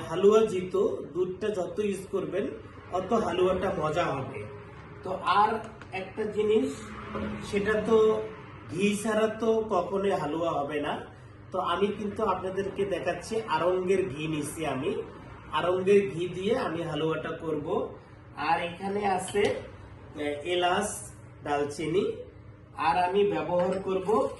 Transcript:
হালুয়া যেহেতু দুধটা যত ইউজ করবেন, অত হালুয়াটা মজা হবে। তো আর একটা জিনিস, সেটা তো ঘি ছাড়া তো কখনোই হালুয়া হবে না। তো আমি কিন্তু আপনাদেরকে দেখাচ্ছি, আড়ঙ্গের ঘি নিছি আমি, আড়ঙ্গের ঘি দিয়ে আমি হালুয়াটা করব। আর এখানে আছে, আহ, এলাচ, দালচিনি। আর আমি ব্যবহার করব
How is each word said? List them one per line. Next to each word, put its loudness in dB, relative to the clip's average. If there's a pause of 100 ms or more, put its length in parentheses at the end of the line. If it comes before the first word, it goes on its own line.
হালুয়া 8
যেহেতু 0
দুধটা -2
যত -2
ইউজ -2
করবেন, -2 (440)
অত -2
হালুয়াটা 2
মজা 2
হবে। -4 (600)
তো -6
আর 4 (320)
একটা -6
জিনিস, 2 (760)
সেটা 2
তো 6 (480)
ঘি 2
ছাড়া 4
তো 2
কখনোই 2
হালুয়া 0
হবে -2
না। -4 (460)
তো -2
আমি 2
কিন্তু -4
আপনাদেরকে -2
দেখাচ্ছি, -2
আড়ঙ্গের 2
ঘি -4
নিছি -2
আমি, -2 (500)
আড়ঙ্গের 4
ঘি -4
দিয়ে 0
আমি -2
হালুয়াটা -2
করব। -4 (420)
আর 0
এখানে -4
আছে, 0
আহ, -4
এলাচ, 0 (320)
দালচিনি। 0 (680)
আর 4
আমি 4
ব্যবহার 2
করব 2 (100)